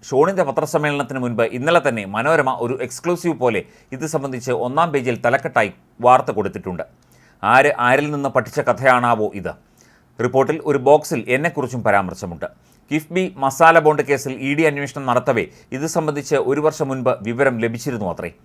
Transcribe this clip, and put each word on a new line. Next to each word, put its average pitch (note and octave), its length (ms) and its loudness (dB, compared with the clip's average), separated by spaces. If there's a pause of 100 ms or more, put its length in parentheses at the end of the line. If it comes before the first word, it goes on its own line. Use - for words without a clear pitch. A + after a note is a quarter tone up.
ഷോണിൻ്റെ E3+ 400 2
പത്രസമ്മേളനത്തിന് C#3+ 720 -2
മുൻപ് A#2 220 0 (140)
ഇന്നലെ D#3+ 280 2
തന്നെ A2+ 180 -2 (120)
മനോരമ C3+ 340 2 (140)
ഒരു B2+ 120 -4 (100)
എക്സ്ക്ലൂസീവ് E3+ 560 -4
പോലെ G#2+ 200 0 (320)
ഇത് C#3 180 -8
സംബന്ധിച്ച് C3 400 -6 (140)
ഒന്നാം D#3 260 0
പേജിൽ B2 320 -2
തലക്കെട്ടായി A#2+ 480 0 (320)
വാർത്ത B2+ 320 6
കൊടുത്തിട്ടുണ്ട്. F#2 480 -6 (580)
ആര് C3 300 6 (140)
ആരിൽ C#3 260 4
നിന്ന് C#3+ 220 -4
പഠിച്ച B2+ 240 0 (100)
കഥയാണാവോ A#2+ 600 4 (120)
ഇത്? E2 120 -8 (680)
റിപ്പോർട്ടിൽ C3 380 2 (120)
ഒരു C#3+ 180 2
ബോക്സിൽ D3 340 4 (140)
എന്നെക്കുറിച്ചും C3 520 -4
പരാമർശമുണ്ട്. F2+ 600 -2 (440)
കിഫ്ബി D#3 300 -2 (200)
മസാല D#3+ 420 4
ബോണ്ട് D3+ 240 4
കേസിൽ C3 260 -2 (140)
ഇ - 100 -2
ഡി D#3+ 120 2
അന്വേഷണം C#3+ 400 -6
നടത്തവേ B2 340 0 (320)
ഇത് C#3 180 -6
സംബന്ധിച്ച് D3+ 440 -2 (120)
ഒരു C#3+ 160 0
വർഷം D3+ 240 0
മുൻപ് C3 200 -2 (180)
വിവരം B2 360 0
ലഭിച്ചിരുന്നു A#2 480 -4
അത്രേ. E2+ 180 -8 (160)